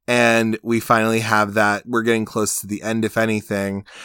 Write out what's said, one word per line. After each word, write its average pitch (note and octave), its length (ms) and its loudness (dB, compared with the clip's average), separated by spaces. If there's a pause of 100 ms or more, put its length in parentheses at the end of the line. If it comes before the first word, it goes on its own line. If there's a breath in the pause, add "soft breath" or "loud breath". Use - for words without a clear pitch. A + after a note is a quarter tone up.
and A#2 540 2
we A#2 180 0
finally A2+ 400 2
have G#2+ 340 0
that. G#2 320 2
We're A#2 160 -2
getting A2+ 220 2
close G#2+ 360 -4
to - 60 -12
the G2+ 160 -6
end, A2 220 -2
if G#2 120 -2
anything, G2+ 680 -2 (200 loud breath)